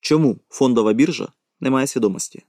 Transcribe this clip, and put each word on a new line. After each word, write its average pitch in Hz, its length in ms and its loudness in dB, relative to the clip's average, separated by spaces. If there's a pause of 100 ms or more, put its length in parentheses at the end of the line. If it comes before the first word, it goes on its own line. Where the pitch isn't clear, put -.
Чому 151 340 2 (100)
фондова 117 440 2
біржа 135 380 0 (280)
не 131 100 -4
має 131 180 0
свідомості? - 600 -4